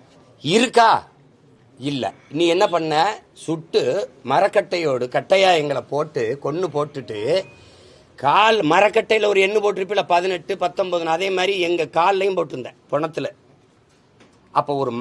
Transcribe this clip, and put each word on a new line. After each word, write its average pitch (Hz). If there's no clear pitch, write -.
இருக்கா? 214
இல்ல. 127
நீ 160
என்ன 180
பண்ண? 160
சுட்டு 165
மரக்கட்டையோடு, 160
கட்டையா 185
எங்களை 143
போட்டு 143
கொன்னு 156
போட்டுட்டு 143
கால் 202
மரக்கட்டையில 208
ஒரு 190
எண்ணு 196
போட்டிருப்பில, 196
பதினெட்டு, 180
பத்தொன்பதுன்னு, 175
அதே 190
மாதிரி 185
எங்க 170
கால்லையும் 190
போட்டிருந்தேன், 135
பிணத்துல. 151
அப்ப 147
ஒரு 135